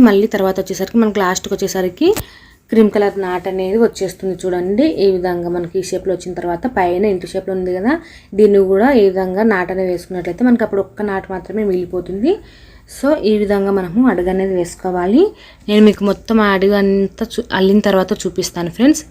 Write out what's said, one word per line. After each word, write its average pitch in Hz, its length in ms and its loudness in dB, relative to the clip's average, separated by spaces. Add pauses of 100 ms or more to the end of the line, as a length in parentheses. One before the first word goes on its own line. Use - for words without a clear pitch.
మళ్ళీ 202 280 4
తర్వాత 190 280 0
వచ్చేసరికి 190 400 -4
మనకు 214 220 0
లాస్ట్కి 185 320 -4
వచ్చేసరికి 190 520 -2 (640)
క్రీమ్ 214 240 6
కలర్ 202 220 0 (100)
నాట్ 180 240 -4
అనేది 190 340 -2
వచ్చేస్తుంది 190 580 -4
చూడండి. 185 420 -2 (200)
ఈ - 20 2 (100)
విధంగా 175 400 -4
మనకి 170 240 -6
ఈ 180 80 -4
షేప్లో 185 280 -4
వచ్చిన 180 240 -10
తర్వాత 175 240 -4 (120)
పైన 180 280 0 (100)
ఇంటి 175 180 -6
షేప్లో 190 260 -6
ఉంది 185 200 -4
కదా, 220 140 -2 (460)
దీన్ని 202 220 6 (100)
కూడా 202 180 4 (120)
ఈ - 80 6
విధంగా 185 340 -2 (120)
నాట్ 180 200 -2
అనేది 185 200 -2
వేసుకున్నట్లయితే 175 540 -6
మనకి 233 180 2
అప్పుడు 196 200 -2
ఒక్క - 240 -12
నాట్ 190 240 -6
మాత్రమే 185 360 -6
మిగిలిపోతుంది. 180 640 -2 (640)
So 269 120 -2 (220)
ఈ - 20 4 (100)
విధంగా 196 360 0
మనము 185 220 -2 (120)
అడుగు 180 200 0
అనేది 190 280 -2
వేసుకోవాలి. 180 600 0 (480)
నేను 214 200 4
మీకు 196 200 2
మొత్తం 220 280 -2 (100)
ఆ - 100 2
అడుగు 196 240 2
అంతా 196 440 0 (100)
చూ-, - 120 -6 (120)
అల్లిన 196 300 4
తర్వాత 190 240 2 (100)
చూపిస్తాను 175 560 -6
ఫ్రెండ్స్. 285 320 2